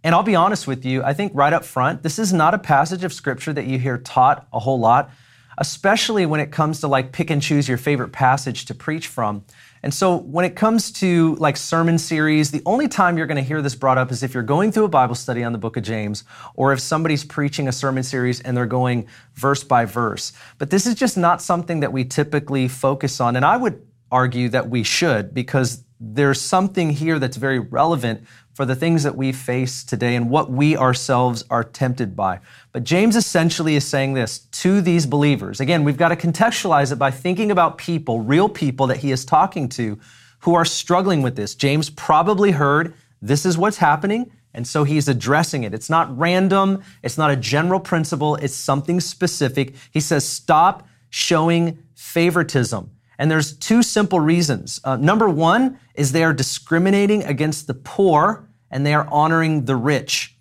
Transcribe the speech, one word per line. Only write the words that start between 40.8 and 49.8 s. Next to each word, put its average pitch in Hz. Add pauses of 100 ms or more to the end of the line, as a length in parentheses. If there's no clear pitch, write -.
with 127
this. 101
James 147
probably 185
heard, 151 (260)
"This 139
is 170
what's 208
happening," 196 (240)
and 123
so 151
he's 143
addressing 139
it. 104
It's -
not 143
random. 190 (220)
It's 131
not 151
a 139
general 156
principle. 151
It's 139
something 147
specific. 135 (160)